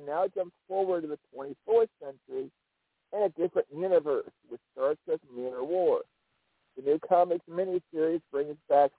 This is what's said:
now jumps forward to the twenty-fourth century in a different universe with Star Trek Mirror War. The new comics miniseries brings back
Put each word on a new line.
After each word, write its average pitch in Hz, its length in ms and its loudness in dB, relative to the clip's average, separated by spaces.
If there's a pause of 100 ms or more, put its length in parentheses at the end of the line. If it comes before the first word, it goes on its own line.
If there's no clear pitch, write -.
now 165 260 -2
jumps 180 220 -6 (120)
forward 185 340 0
to 156 60 -6
the 151 120 -8 (120)
twenty-fourth 202 580 0 (120)
century 135 480 -10 (640)
in 208 80 0
a 196 80 4
different 175 420 -2
universe 151 600 0 (180)
with 120 100 -12 (140)
Star 135 220 -2 (100)
Trek 160 140 -2 (160)
Mirror 127 300 -6
War. 165 360 2 (760)
The 131 40 -12
new 143 260 2
comics 175 400 2
miniseries 170 720 -2 (100)
brings 147 260 -4 (120)
back 143 300 6